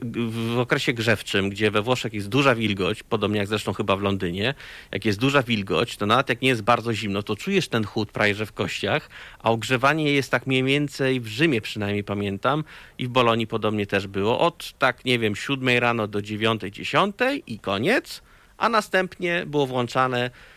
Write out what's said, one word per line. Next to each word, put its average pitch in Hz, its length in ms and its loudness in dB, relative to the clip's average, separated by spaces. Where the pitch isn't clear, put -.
g-, 117 260 -4
w 113 300 -2
okresie 139 340 0
grzewczym, 107 580 0
gdzie 104 200 2
we 104 120 0
Włoszech 123 320 -2
jest 101 140 -6
duża 131 260 4
wilgoć, 101 480 0
podobnie 104 360 0
jak 101 100 -2
zresztą 104 240 -2
chyba 101 240 0
w 98 60 -4
Londynie, 98 520 -2
jak 101 120 -6
jest 101 160 0
duża 135 220 4
wilgoć, 101 540 -2
to 104 100 -2
nawet 120 220 2
jak 123 140 -2
nie 131 60 2
jest 117 140 2
bardzo 113 320 2
zimno, 104 280 -2
to 107 140 -4
czujesz 190 320 0
ten 110 160 0
chłód 101 280 -4
prawie 104 220 2
że 107 120 -4
w - 60 -18
kościach, 104 560 -2
a 113 120 2
ogrzewanie 131 640 2
jest 139 180 0
tak 127 160 0
mniej 131 180 2
więcej, 135 560 0
w 117 60 -10
Rzymie 117 340 0
przynajmniej 101 440 -4
pamiętam, 101 600 -2
i 127 80 -6
w 123 40 -6
Bolonii 117 360 4
podobnie 107 400 -2
też 98 200 0
było, 101 340 0
od - 380 -2
tak, 131 260 0
nie 123 140 2
wiem, 107 180 0
siódmej 127 440 0
rano 117 280 2
do 104 140 -4
dziewiątej, 107 480 0
dziesiątej 208 760 0
i 110 120 -10
koniec, 143 640 -2
a 208 100 2
następnie 185 800 0
było 147 200 2
włączane 127 640 0